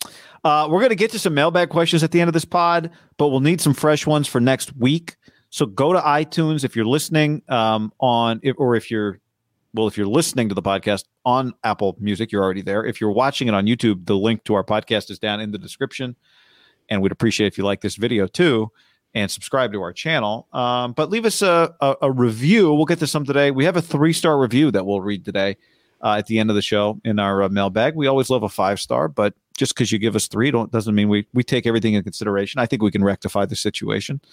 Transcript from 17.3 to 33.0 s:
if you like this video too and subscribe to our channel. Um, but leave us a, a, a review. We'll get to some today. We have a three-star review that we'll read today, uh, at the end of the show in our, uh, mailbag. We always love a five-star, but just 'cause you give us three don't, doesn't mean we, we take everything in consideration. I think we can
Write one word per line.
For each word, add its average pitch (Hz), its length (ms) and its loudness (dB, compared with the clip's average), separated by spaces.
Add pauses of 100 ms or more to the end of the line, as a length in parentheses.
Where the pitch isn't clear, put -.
if 92 100 -4
you 98 60 -4
like 98 180 0
this 98 140 -6
video 107 320 -2
too 113 440 0 (420)
and 104 180 -2
subscribe 131 420 -4
to 104 80 -6
our 87 120 -10
channel. 123 580 -4
Um, 123 420 -2
but 156 160 -2
leave 220 160 -2
us 208 160 0
a, 170 380 4
a, 139 220 2
a 139 100 2
review. 131 640 4
We'll 151 120 4
get 165 140 0
to 151 80 -2
some 147 180 -2
today. 143 260 2
We 131 140 0
have 180 120 2
a 165 40 2
three-star 160 560 2
review 131 340 4
that 98 140 0
we'll 101 160 -2
read 98 220 -6
today, 98 340 -2 (440)
uh, 107 160 0
at 104 100 -4
the 110 120 0
end 110 100 2
of 107 60 2
the 101 60 2
show 104 440 0
in 107 140 0
our, 98 240 2
uh, 95 60 2
mailbag. 101 460 0
We 147 120 0
always 135 220 2
love 123 140 2
a 104 60 -4
five-star, 104 600 -2
but 104 240 0 (240)
just - 180 -2
'cause 117 160 -2
you 110 80 0
give 107 160 -2
us 107 120 -2
three 117 240 0
don't, 117 200 -2
doesn't 110 240 -2
mean 104 120 2
we, 104 260 2
we 123 100 0
take 123 240 -2
everything 113 260 2
in 101 100 0
consideration. 101 560 -4
I 123 60 2
think 113 160 -2
we 107 100 2
can 98 120 0